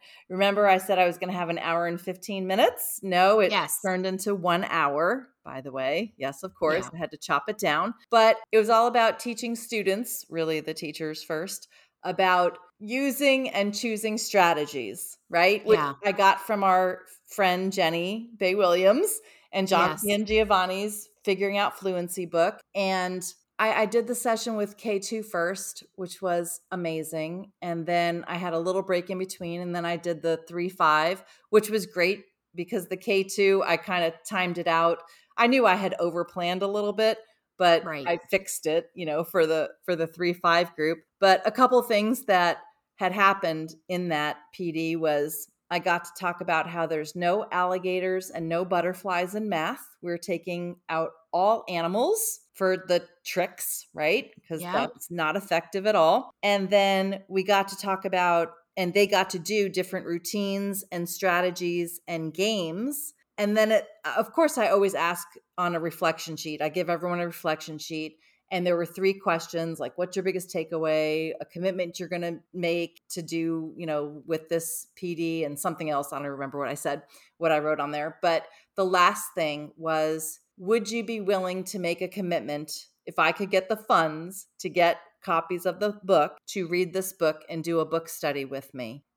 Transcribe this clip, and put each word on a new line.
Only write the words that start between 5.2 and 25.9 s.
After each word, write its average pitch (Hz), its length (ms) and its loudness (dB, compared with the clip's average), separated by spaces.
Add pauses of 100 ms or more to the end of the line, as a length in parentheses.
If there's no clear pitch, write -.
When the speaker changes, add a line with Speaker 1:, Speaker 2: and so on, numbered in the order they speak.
Speaker 1:
by 135 160 -12
the 135 100 -14
way. 139 460 -2
Yes, 139 280 -6
of 185 100 -12
course. 165 300 0
Speaker 2:
Yeah. 196 100 -12
Speaker 1:
I - 20 -12
had 165 140 -6
to 151 80 -16
chop 147 320 -2
it 208 80 -6
down. 180 340 0 (180)
But 220 280 8 (140)
it 220 60 6
was 214 120 4
all 226 160 6
about 226 340 2
teaching 233 340 -6
students, 214 760 -4
really 160 300 -2
the 156 120 -8
teachers 156 500 -8
first, 170 460 -6 (340)
about 180 540 4 (220)
using 262 720 0
and 202 240 0
choosing 214 420 -4
strategies, 151 1000 0 (100)
right? 190 380 4
Which 214 120 6
Speaker 2:
Yeah. 143 140 0 (140)
Speaker 1:
I 202 60 0
got 196 280 6
from 202 240 -2
our 185 380 4 (240)
friend 185 440 0
Jenny 190 680 -2
Bay 185 160 2
Williams 196 680 4 (320)
and 190 160 0
John 175 220 4
Speaker 2:
Yes. 156 120 -6
Speaker 1:
P. 202 120 0
and 208 120 -2
Giovanni's 208 840 0 (120)
Figuring 196 360 0
Out - 200 -2
Fluency 180 460 -4
book. 170 360 0 (140)
And 185 480 -2 (340)
I, 220 260 2
I 214 40 2
did 226 220 0
the 240 80 -2
session 226 400 -2
with 208 200 -4
K 208 220 -4
two 214 240 -6
first, 190 640 -6 (100)